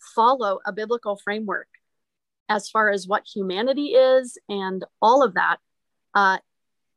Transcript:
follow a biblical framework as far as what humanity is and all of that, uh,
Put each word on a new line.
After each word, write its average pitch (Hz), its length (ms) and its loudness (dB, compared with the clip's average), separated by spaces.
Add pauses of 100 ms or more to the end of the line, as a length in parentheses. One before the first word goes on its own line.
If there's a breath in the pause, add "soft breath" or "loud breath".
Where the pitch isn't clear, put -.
(160)
follow 226 500 2
a 202 60 -4
biblical 214 460 -6
framework 202 500 -6 (840)
as 208 200 -2
far 214 200 2
as 190 180 -2
what 202 160 -2 (100)
humanity 226 600 -4
is 262 440 2 (120)
and 190 340 -6 (180)
all 254 220 6
of 190 120 0
that, 170 220 -2 (560)
uh, 190 240 2 (600)